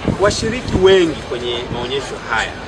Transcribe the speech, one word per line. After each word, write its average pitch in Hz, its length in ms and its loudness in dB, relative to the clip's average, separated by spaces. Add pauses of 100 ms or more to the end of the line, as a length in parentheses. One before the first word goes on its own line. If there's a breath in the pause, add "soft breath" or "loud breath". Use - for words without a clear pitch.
(220)
washiriki 220 640 0
wengi 180 380 6
kwenye 120 380 -6 (140)
maonyesho 123 420 -4 (140)
haya, 107 220 0 (160)